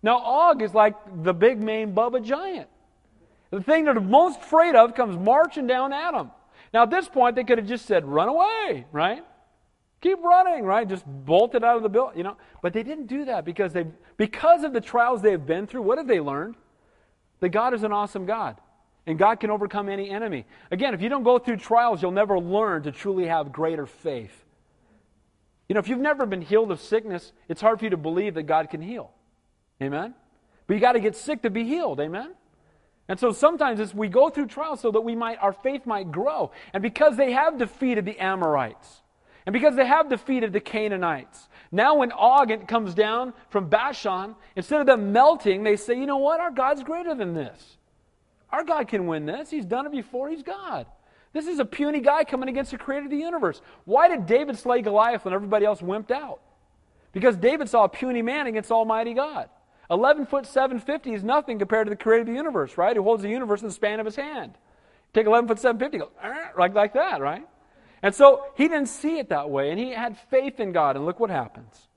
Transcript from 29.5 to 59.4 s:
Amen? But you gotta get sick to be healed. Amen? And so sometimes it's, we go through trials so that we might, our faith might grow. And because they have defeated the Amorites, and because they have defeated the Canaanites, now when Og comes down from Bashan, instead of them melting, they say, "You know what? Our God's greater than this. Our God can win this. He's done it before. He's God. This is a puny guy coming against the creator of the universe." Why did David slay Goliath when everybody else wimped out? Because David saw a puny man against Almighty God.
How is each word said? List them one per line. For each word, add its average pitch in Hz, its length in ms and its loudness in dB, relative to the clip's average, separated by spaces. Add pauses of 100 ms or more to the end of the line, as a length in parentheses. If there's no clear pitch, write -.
Amen? 151 320 -6 (540)
But 208 80 2
you 214 40 -2
gotta 240 200 6
get 208 160 0
sick 285 260 -8
to 233 80 0
be 220 140 -4
healed. 247 360 -4
Amen? 196 360 -8 (720)
And 190 120 -6
so 240 120 2
sometimes 277 480 2
it's, 202 160 -6
we 214 120 -4
go 254 220 4
through 294 160 -4
trials 285 340 -8
so 233 120 -2
that 220 100 2
we 233 140 -6
might, 226 260 -6
our 196 120 0
faith 262 340 -6
might 196 240 -4
grow. 208 400 -4 (200)
And 196 120 -4
because 247 340 2
they 262 140 2
have 294 260 0
defeated 240 480 -2
the 208 140 -8
Amorites, 165 840 -2 (460)
and 196 60 -4
because 254 220 4
they 254 120 2
have 311 200 4
defeated 240 460 -2
the 208 60 0
Canaanites, 185 920 -6 (220)
now 240 240 4
when 254 160 2
Og 220 560 4
comes 214 260 -2
down 226 400 0 (160)
from 190 200 -2
Bashan, 208 680 -2 (200)
instead - 260 0
of 277 40 2
them 220 260 4
melting, 220 520 4
they 214 140 2
say, 240 180 -4
"You 262 100 -6
know 277 120 -2
what? 294 220 0
Our 339 120 -4
God's 262 320 -2
greater 330 320 -6
than 190 180 -6
this. - 460 -10 (720)
Our 311 120 -2
God 302 240 -2
can 190 200 -4
win 156 180 -4
this. 233 240 -8
He's 294 160 -6
done 247 220 -4
it 294 40 -10
before. 269 380 -8
He's 311 140 -10
God. 349 420 -10 (480)
This 311 140 -6
is 339 120 -4
a 254 60 0
puny 294 360 -4
guy 294 220 4
coming 262 260 -6
against 262 200 -6
the 262 80 -12
creator 277 280 -8
of 277 40 -12
the 285 80 -6
universe." 302 460 -6 (220)
Why 285 240 4
did 247 180 -4
David 262 320 0
slay 247 240 -2
Goliath 214 420 0
when 185 80 -4
everybody 208 320 0
else 208 160 0
wimped 208 300 -6
out? 262 280 -8 (720)
Because 208 240 2
David 254 320 0
saw 220 180 4
a 190 40 2
puny 254 320 -4
man 269 240 -4
against 220 260 -6
Almighty 226 440 0
God. 277 340 -6 (400)